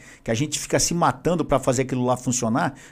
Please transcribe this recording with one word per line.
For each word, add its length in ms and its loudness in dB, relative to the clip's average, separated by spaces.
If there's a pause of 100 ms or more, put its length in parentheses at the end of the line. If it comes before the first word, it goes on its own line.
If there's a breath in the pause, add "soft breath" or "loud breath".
(240 loud breath)
que 80 -2
a 20 2
gente 260 -2
fica 200 0
se 140 0
matando 520 0
pra 140 2
fazer 240 0
aquilo 200 -2
lá 140 2
funcionar, 560 -2 (180 loud breath)